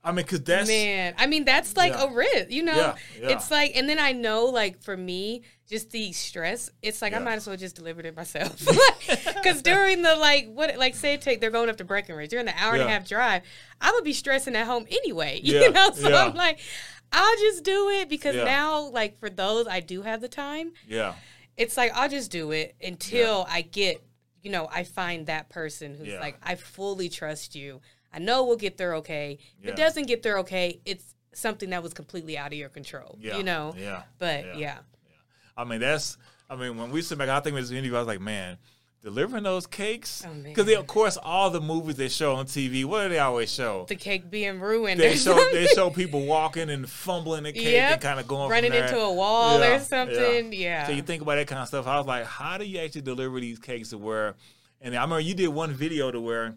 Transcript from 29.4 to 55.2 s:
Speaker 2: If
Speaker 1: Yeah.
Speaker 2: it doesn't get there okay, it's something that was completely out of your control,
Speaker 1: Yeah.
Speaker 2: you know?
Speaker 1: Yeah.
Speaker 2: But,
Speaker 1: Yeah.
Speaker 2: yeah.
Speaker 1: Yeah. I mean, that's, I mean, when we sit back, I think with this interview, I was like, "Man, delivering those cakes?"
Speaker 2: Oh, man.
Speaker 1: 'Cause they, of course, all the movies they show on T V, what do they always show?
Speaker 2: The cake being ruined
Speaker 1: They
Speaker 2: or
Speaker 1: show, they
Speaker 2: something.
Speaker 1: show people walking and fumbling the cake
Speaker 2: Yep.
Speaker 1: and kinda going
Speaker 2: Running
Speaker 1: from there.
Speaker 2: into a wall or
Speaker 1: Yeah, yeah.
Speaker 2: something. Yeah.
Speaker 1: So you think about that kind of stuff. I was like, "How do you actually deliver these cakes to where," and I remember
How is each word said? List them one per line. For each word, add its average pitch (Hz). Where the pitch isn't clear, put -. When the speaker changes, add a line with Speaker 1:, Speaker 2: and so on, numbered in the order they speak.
Speaker 2:
If 196
Speaker 1:
Yeah. 208
Speaker 2:
it -
doesn't 311
get 233
there 208
okay, 180
it's 190
something 208
that 175
was 170
completely 156
out 143
of 147
your 139
control, 135
Speaker 1:
Yeah. 110
Speaker 2:
you 196
know? 160
Speaker 1:
Yeah. 101
Speaker 2:
But, 156
Speaker 1:
Yeah. -
Speaker 2:
yeah. 156
Speaker 1:
Yeah. 143
I 120
mean, 117
that's, 143
I 131
mean, 123
when 120
we 156
sit 165
back, 135
I 139
think 143
with 131
this 123
interview, 127
I 120
was 117
like, 101
"Man, 95
delivering 180
those 185
cakes?" 214
Speaker 2:
Oh, 165
man. 151
Speaker 1:
'Cause 202
they, 214
of 185
course, 208
all 185
the 170
movies 156
they 131
show 139
on 131
T 135
V, 131
what 208
do 185
they 170
always 123
show? 104
Speaker 2:
The 202
cake 185
being 202
ruined 202
Speaker 1:
They 160
Speaker 2:
or 151
Speaker 1:
show, -
they 175
Speaker 2:
something. -
Speaker 1:
show 185
people 147
walking 156
and 135
fumbling 160
the 151
cake 226
Speaker 2:
Yep. 247
Speaker 1:
and 320
kinda 139
going 139
Speaker 2:
Running 233
Speaker 1:
from 240
there. -
Speaker 2:
into 247
a 208
wall 226
or -
Speaker 1:
Yeah, 240
yeah. 269
Speaker 2:
something. 240
Yeah. 175
Speaker 1:
So 147
you 139
think 151
about 147
that 147
kind 135
of 120
stuff. 131
I 139
was 139
like, 123
"How 170
do 214
you 190
actually 156
deliver 131
these 117
cakes 117
to 113
where," 107
and 123
I 120
remember 160